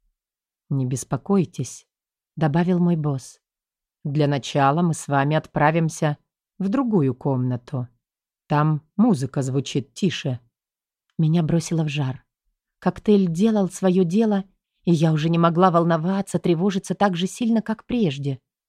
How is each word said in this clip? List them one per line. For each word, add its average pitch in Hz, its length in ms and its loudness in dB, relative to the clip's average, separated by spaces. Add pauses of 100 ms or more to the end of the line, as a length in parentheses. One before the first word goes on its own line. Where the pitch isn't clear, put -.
(680)
"Не 135 160 -2
беспокойтесь", 139 1000 -4 (480)
добавил 170 440 0
мой 175 160 2
босс. 147 440 -6 (640)
"Для 147 240 0
начала 143 540 0
мы 170 120 2
с - 140 -10
вами 143 280 0
отправимся 156 800 0 (400)
в 196 120 -2
другую 208 440 0
комнату. 127 720 -4 (600)
Там 151 340 0 (140)
музыка 147 460 0
звучит 131 520 -4
тише". 143 460 -4 (760)
Меня 165 260 2
бросило 160 400 -2
в 151 40 -4
жар. 135 380 -6 (540)
Коктейль 196 480 2
делал 196 420 0
своё 190 340 2
дело, 196 400 0 (420)
и 180 60 4
я 160 220 4
уже 156 160 0
не 170 80 2
могла 170 320 4
волноваться, 170 720 0
тревожиться 180 560 -2
так 196 200 2
же 180 120 -2
сильно, 226 340 -2
как - 240 -8
прежде. 143 540 -2 (300)